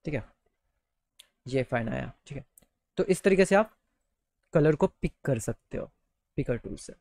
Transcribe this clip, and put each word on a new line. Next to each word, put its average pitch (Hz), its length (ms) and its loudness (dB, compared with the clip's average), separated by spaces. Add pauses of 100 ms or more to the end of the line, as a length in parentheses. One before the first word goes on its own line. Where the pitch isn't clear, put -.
ठीक - 80 -4
है, 117 100 -4 (1200)
ये 127 160 -2
फाइन 117 260 -4
आया, 127 220 -6 (160)
ठीक 139 100 -12
है। 135 80 -14 (520)
तो 185 60 2
इस 180 200 0
तरीके 190 220 6
से 196 100 2
आप 214 160 2 (800)
कलर 156 220 4
को 190 120 0 (140)
पिक 160 120 -4 (120)
कर 135 140 0
सकते - 380 -10
हो - 120 -8 (480)
पिकर 131 200 -2
टूल - 180 -10
से। - 260 -16